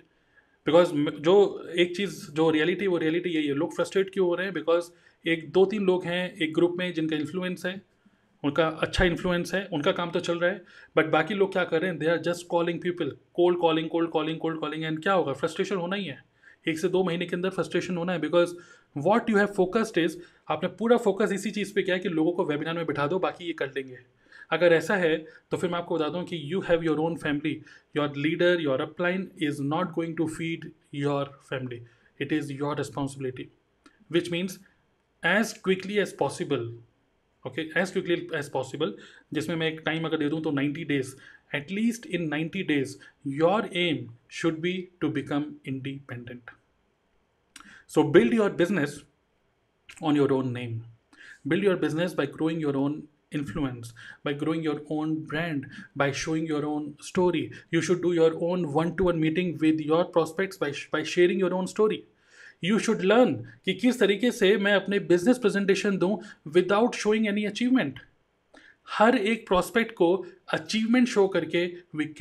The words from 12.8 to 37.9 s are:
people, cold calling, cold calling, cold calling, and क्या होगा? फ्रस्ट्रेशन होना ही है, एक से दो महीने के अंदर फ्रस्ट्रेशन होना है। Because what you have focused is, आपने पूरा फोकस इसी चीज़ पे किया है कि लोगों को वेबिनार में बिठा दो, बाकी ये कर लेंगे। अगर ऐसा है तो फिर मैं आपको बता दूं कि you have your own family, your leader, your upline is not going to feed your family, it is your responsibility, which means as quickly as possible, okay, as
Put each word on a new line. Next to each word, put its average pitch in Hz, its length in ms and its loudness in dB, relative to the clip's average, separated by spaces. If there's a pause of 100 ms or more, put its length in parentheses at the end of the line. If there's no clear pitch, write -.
people, 165 280 -4 (260)
cold 175 220 4
calling, 160 320 2
cold 165 220 0
calling, 156 280 -4
cold 160 200 -4
calling, 156 260 -4
and 156 120 -6
क्या 196 100 2
होगा? 147 200 2 (120)
फ्रस्ट्रेशन 185 320 -2
होना 180 200 -4
ही 202 80 -4
है, 139 160 -10 (480)
एक 160 100 -2
से 180 100 0
दो 185 160 2
महीने 175 220 -2
के 180 100 -6
अंदर 185 140 -2 (100)
फ्रस्ट्रेशन 160 360 -2
होना 170 160 -2
है। 165 80 -2
Because 170 380 2 (480)
what 233 280 4
you 196 100 6
have 202 180 -4
focused 185 440 2
is, - 140 -4 (300)
आपने 156 180 -2 (100)
पूरा 233 180 4 (100)
फोकस 196 260 2
इसी 202 180 -4
चीज़ 196 240 -4
पे 196 80 2
किया 180 140 2
है 185 60 -2
कि 202 60 -2
लोगों 160 240 2
को 180 120 0
वेबिनार 151 300 -4
में 170 120 -4
बिठा 147 200 0
दो, 175 120 0
बाकी 160 260 -2
ये 170 80 -6 (100)
कर 135 140 -6
लेंगे। 131 220 -10 (540)
अगर 170 200 6
ऐसा 160 240 2
है 165 200 4 (340)
तो 156 60 -2
फिर 180 140 -2
मैं 175 80 -4
आपको 175 160 -4
बता 156 140 0
दूं 170 160 -6
कि 170 140 -8 (120)
you 185 160 -2
have 170 200 2
your 151 180 2
own 165 180 -2
family, 147 320 -2 (420)
your 147 120 0 (160)
leader, 170 260 2 (140)
your 135 200 0
upline 180 400 -4 (220)
is 139 100 -2 (140)
not 170 240 0
going 165 260 -4
to 160 140 0
feed 165 320 -6 (320)
your 143 260 0 (240)
family, 123 300 -8 (420)
it 147 160 -2
is 139 220 -4
your 143 220 -4
responsibility, 135 680 -6 (680)
which 175 180 0
means 185 200 -4 (680)
as 214 320 2 (100)
quickly 190 400 0
as 185 160 -8
possible, 139 420 -2 (840)
okay, 156 200 -8 (180)
as 185 140 -4